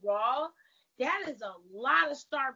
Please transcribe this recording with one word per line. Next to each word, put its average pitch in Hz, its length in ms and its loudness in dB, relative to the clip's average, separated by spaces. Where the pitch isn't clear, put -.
Raw, 226 440 2
that 349 280 0
is 233 140 -8
a 196 120 -8
lot 294 360 2
of 285 60 -6
star 269 380 -4